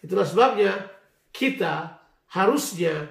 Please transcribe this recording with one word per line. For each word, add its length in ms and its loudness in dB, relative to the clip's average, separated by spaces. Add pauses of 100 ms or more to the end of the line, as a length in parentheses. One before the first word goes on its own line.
Itulah 240 0
sebabnya 640 2 (400)
kita 720 -4 (320)
harusnya 760 0